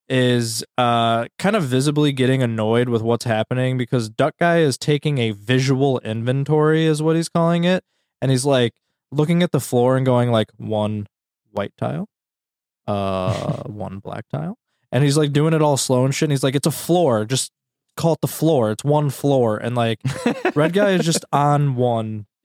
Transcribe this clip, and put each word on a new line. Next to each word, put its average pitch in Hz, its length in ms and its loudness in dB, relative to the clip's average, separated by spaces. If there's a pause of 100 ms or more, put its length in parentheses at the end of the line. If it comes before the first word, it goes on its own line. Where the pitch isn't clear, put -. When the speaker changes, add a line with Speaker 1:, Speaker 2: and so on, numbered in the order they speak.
Speaker 1:
is, 123 560 0 (140)
uh, 117 480 2 (120)
kind 202 180 0
of 185 80 0
visibly 143 480 0
getting 131 300 0
annoyed 113 460 0
with 117 140 0
what's 113 220 0
happening 127 520 -2
because 120 320 -2
Duck 135 300 -2
Guy 170 200 2
is 147 200 2
taking 147 400 -2
a 113 140 0
visual 131 680 0
inventory, 139 880 0
is 151 160 0
what 160 140 0
he's 165 120 -2
calling 170 360 0
it. 185 180 2 (400)
And 131 80 0
he's, 131 140 2
like, 127 300 2 (360)
looking 156 320 0
at 175 100 0
the 143 80 0
floor 127 360 2
and 131 100 0
going, 123 240 2
like, 110 260 0
"One 107 500 -4 (460)
white 104 240 -6
tile, 139 320 -6 (800)
uh, 95 760 -4
<laughs> - 40 -12
one 101 320 -12
black 101 320 -12
tile." 160 260 -8 (360)
And 123 120 2
he's, 143 120 2
like, 147 160 0
doing 147 220 2
it 151 80 2
all 147 140 2
slow 127 280 0
and 135 100 0
shit. 160 120 0
And 151 60 -2
he's 131 120 0
like, 135 100 0
"It's 139 120 0
a 156 40 4
floor. 143 540 2
Just 127 260 -4 (460)
call 170 180 2
it - 80 -4
the 143 60 -2
floor. 139 420 0
It's 107 140 -6
one 147 260 2
floor." 127 480 0
And, 117 160 -6
like, 113 260 0 (280)
Speaker 2:
<laughs> - 260 -2
Speaker 1:
Red 160 180 2
Guy 202 200 2
is 175 120 2
just 160 280 -2
on 143 440 2
one 113 500 -2 (180)